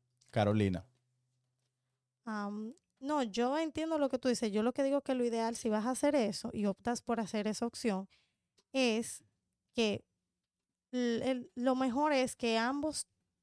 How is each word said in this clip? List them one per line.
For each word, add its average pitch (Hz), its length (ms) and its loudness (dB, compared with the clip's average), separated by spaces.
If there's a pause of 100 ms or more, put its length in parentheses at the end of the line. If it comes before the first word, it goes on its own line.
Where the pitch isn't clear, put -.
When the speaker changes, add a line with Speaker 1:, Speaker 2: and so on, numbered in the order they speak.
(300)
Speaker 1:
Carolina. 101 560 2 (1400)
Speaker 2:
Am, 214 480 -6 (260)
no, 285 240 0
yo 240 340 0
entiendo 320 400 -2
lo 285 120 2
que - 100 -2
tú - 80 0
dices. 226 240 0
Yo 214 120 0
lo 240 100 2
que 277 100 0
digo 269 180 2
que 262 140 -2
lo 247 80 0
ideal, 233 320 0
si - 140 -2
vas 214 160 0
a 254 60 0
hacer 285 240 2
eso 220 380 0
y 214 120 -2
optas 240 360 -2
por 233 180 -2
hacer 214 280 -2
esa 214 180 -2
opción, 196 420 -2 (680)
es 233 500 0 (500)
que 214 300 0 (880)
l-, 240 380 0
el, 254 260 -4
lo 254 200 2
mejor 262 380 2
es 254 220 0
que 226 220 0
ambos 277 500 -2 (360)